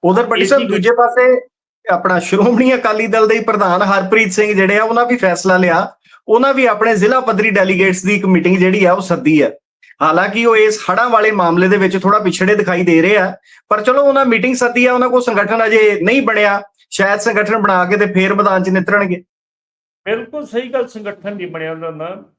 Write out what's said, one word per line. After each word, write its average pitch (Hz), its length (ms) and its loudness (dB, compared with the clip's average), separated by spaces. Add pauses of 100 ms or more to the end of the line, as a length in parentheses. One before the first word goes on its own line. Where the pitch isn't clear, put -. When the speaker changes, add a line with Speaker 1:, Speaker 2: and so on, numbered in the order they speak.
Speaker 1:
ਉਧਰ 190 240 2
ਭੱਟੀ - 180 0
ਸਾਹਿਬ, 262 180 2
Speaker 2:
ਇਸੀ 196 100 -4
Speaker 1:
ਦੂਜੇ 196 180 0
ਪਾਸੇ 247 560 2 (440)
ਆਪਣਾ 180 280 0
ਸ਼੍ਰੋਮਣੀ 233 560 2
ਅਕਾਲੀ 220 320 -2
ਦਲ 220 200 2
ਦੇ 220 120 0
ਹੀ 214 40 -6
ਪ੍ਰਧਾਨ 196 380 0
ਹਰਪ੍ਰੀਤ 196 500 0
ਸਿੰਘ 208 220 -2
ਜਿਹੜੇ 196 260 0
ਆ, 220 40 0
ਉਹਨਾਂ 233 220 0
ਵੀ 240 120 -2
ਫੈਸਲਾ 185 400 0
ਲਿਆ, 180 400 0 (300)
ਉਹਨਾਂ 254 260 2
ਵੀ 254 120 0
ਆਪਣੇ 226 300 0
ਜ਼ਿਲ੍ਹਾ 220 260 0
ਪੱਧਰੀ 214 300 -2
ਡੈਲੀਗੇਟਸ 190 540 0
ਦੀ 208 100 0
ਇੱਕ 196 100 -4
ਮੀਟਿੰਗ 180 320 2
ਜਿਹੜੀ 185 280 2
ਆ 175 80 4
ਉਹ 196 80 -2
ਸੱਦੀ 160 400 0
ਆ। 117 100 0 (500)
ਹਾਲਾਂਕਿ 196 440 0
ਉਹ 226 120 4
ਇਸ 214 220 2 (120)
ਹੜ੍ਹਾਂ 226 180 0
ਵਾਲੇ 220 220 2
ਮਾਮਲੇ 180 360 2
ਦੇ 202 100 2
ਵਿੱਚ 190 200 0
ਥੋੜਾ 202 220 2
ਪਿਛੜੇ 190 360 0
ਦਿਖਾਈ 180 280 -2
ਦੇ 165 180 4
ਰਹੇ 202 160 2
ਆ, 185 200 -2 (300)
ਪਰ 208 160 -2
ਚਲੋ 262 220 2
ਉਹਨਾਂ 269 200 2
ਮੀਟਿੰਗ 240 300 0
ਸੱਦੀ 247 300 0
ਆ, 247 80 2
ਉਹਨਾਂ 254 160 0
ਕੋਲ 247 120 2
ਸੰਗਠਨ 226 440 -2
ਅਜੇ 214 360 2
ਨਹੀਂ 233 200 0
ਬਣਿਆ, 208 400 0 (280)
ਸ਼ਾਇਦ 202 300 -2
ਸੰਗਠਨ 214 420 -2
ਬਣਾ 190 240 0
ਕੇ 196 120 -2
ਤੇ 208 80 2
ਫੇਰ 190 280 0
ਮੈਦਾਨ 196 300 0
'ਚ 190 60 -4
ਨਿਤਰਨਗੇ। 185 540 -2 (840)
Speaker 2:
ਬਿਲਕੁਲ 233 400 -8
ਸਹੀ 247 240 -8
ਗੱਲ, 247 180 -4
ਸੰਗਠਨ 208 480 -14
ਨਹੀਂ 180 120 -12
ਬਣਿਆ 160 240 -10
ਉਹਨਾਂ 165 200 -10
ਦਾ। 175 480 -14